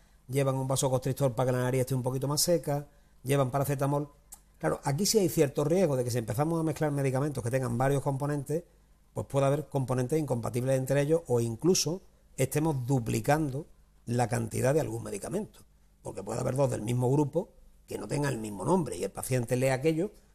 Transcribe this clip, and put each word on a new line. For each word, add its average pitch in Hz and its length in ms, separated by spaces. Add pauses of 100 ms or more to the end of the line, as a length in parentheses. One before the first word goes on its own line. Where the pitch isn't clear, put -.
(280)
llevan 135 280
un 131 120
vasoconstrictor 131 680
para 127 160
que 127 60
la 123 60
nariz 127 180
esté 135 140
un 123 80
poquito 131 240
más 147 140
seca, 147 460 (360)
llevan 135 280
paracetamol. 143 580 (500)
Claro, 156 240
aquí 151 220
sí 220 140
hay 180 100
cierto 151 340
riesgo 160 340
de 127 60
que 120 80
si 123 80
empezamos 147 400
a 160 40
mezclar 156 280
medicamentos 139 520
que 120 80
tengan 127 260
varios 135 240
componentes, 143 640 (500)
pues 110 140
puede 139 180
haber 143 220
componentes 127 500
incompatibles 123 600
entre 135 240
ellos 156 260
o 120 120
incluso 147 640 (360)
estemos 139 500
duplicando 135 800 (380)
la 120 220
cantidad 113 460
de 160 60
algún 113 240
medicamento, - 560 (420)
porque - 220
puede 113 160
haber 127 160
dos 135 160
del 110 100
mismo 123 300
grupo 151 380 (380)
que - 100
no 101 100
tengan 143 260
el 113 60
mismo 104 260
nombre 170 300
y 87 80
el - 80
paciente 127 460
lee 127 100
aquello, 156 440 (240)